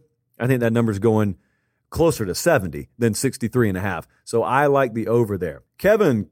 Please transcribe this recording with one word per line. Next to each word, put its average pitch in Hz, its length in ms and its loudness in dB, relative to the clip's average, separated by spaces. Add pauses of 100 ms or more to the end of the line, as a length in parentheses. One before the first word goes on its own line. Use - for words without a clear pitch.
(400)
I 117 80 -2
think 131 140 2
that 113 120 0
number's 113 240 0
going 107 400 2 (540)
closer 143 340 0
to 90 80 -6
seventy 90 640 -2
than 117 160 0
sixty-three 120 560 -2
and 92 80 -4
a 90 40 -6
half. 92 260 -6 (180)
So - 160 -2
I 127 240 2
like 139 300 2
the 113 120 -4
over 110 300 0
there. 80 240 -8 (160)
Kevin 180 540 2